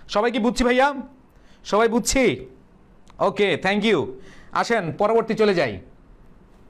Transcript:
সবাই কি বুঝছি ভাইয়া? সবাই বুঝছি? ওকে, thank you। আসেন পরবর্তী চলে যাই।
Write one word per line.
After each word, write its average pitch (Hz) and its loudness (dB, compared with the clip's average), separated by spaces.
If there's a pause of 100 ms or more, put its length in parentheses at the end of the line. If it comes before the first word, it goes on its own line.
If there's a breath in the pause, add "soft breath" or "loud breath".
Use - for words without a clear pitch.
সবাই 220 0
কি 226 -2
বুঝছি 247 0
ভাইয়া? 254 2 (720 soft breath)
সবাই 220 2
বুঝছি? 233 0 (720)
ওকে, 190 0
thank 196 0 (100)
you। 139 0 (460 loud breath)
আসেন 196 -2
পরবর্তী 220 0
চলে 208 2
যাই। 123 -2 (880)